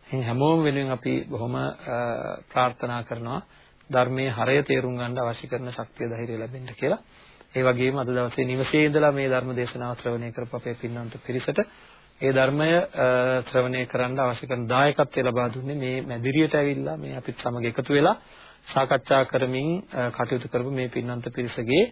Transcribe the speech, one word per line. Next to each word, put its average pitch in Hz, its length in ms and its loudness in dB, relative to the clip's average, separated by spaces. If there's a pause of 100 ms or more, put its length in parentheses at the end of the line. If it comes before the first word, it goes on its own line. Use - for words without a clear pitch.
ඉතින් 131 220 -6
හැමෝම 139 400 2
වෙනුවෙන් 139 280 0
අපි 127 220 -2 (100)
බොහොම, 123 320 -6
අ, 131 120 -2 (760)
ප්‍රාර්ථනා 123 600 0
කරනවා 117 380 -6 (480)
ධර්මයේ 127 400 2
හරය 127 340 2
තේරුම් 127 320 0
ගන්න 123 220 -4
අවශ්‍ය 120 300 -4
කරන 123 240 -6
ශක්තිය, 120 380 -8
ධෛර්යය 117 280 -6
ලැබෙන්න 123 360 -10
කියලා. 156 280 0 (480)
ඒ 127 140 0
වගේම 127 340 4
අද 127 100 -2
දවසේ 123 380 0
නිවසේ 131 400 2
ඉඳලා 151 260 6
මේ 139 180 0
ධර්ම 127 260 0
දේශනාව 120 420 -4
ශ්‍රවණය 117 340 -4
කරපු 120 260 -8
අපේ 117 180 -6
පින්වන්ත 117 420 -8
පිරිසට 131 420 -2 (540)
ඒ 135 180 0
ධර්මය, 135 380 4
අ, 165 380 2 (340)
ශ්‍රවණය 127 440 0
කරන්න 123 340 -2
අවශ්‍ය 123 280 0
කරන 123 200 -2
දායකත්වය 139 540 4
ලබා 123 280 2
දුන්නේ 131 260 -6
මේ 131 260 -4
මැදිරියට 135 540 0
ඇවිල්ලා 143 420 0
මේ 143 180 -10
අපිත් 123 200 -8
සමග 120 300 -4
එකතු 120 280 -2
වෙලා 160 220 6 (500)
සාකච්ඡා 135 600 2
කරමින්, 131 440 0 (200)
අ, 123 220 -4
කටයුතු 123 360 -2
කරපු 127 240 -2
මේ 127 160 -2
පින්වන්ත 120 400 -6
පිරිසගේ 123 640 0